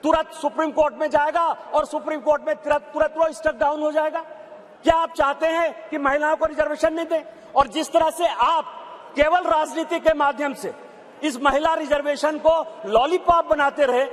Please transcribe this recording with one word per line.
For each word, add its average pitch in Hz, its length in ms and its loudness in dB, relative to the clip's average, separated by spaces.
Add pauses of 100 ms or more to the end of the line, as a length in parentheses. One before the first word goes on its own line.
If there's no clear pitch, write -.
तुरंत 311 300 2
सुप्रीम 294 380 -2
कोर्ट 302 240 2
में 302 140 -2
जाएगा 302 360 2
और 302 400 -2
सुप्रीम 302 360 -6
कोर्ट 294 260 0
में 311 80 -2
तुरंत, 294 380 -2
तुरंत 302 240 0
वो 320 160 2
स्टक 311 240 -4
डाउन 302 240 0
हो 302 100 -2
जाएगा। 311 300 -2 (640)
क्या 320 120 4
आप 330 180 0
चाहते 294 340 0
हैं 330 420 -2
कि 302 100 -6
महिलाओं 302 360 0
को 311 100 -2
रिजर्वेशन 302 480 -2
नहीं 330 120 -4
दें? 320 180 -2 (300)
और 269 160 4
जिस 302 240 -4
तरह 320 180 4
से 330 160 -2
आप 285 460 0 (420)
केवल 320 300 4
राजनीति 320 540 0
के 320 160 4
माध्यम 285 400 0
से - 180 -10 (500)
इस 285 180 -2
महिला 285 340 2
रिजर्वेशन 285 640 -2
को 320 140 4 (340)
लॉलीपॉप 330 600 4
बनाते 285 380 2
रहे 254 260 2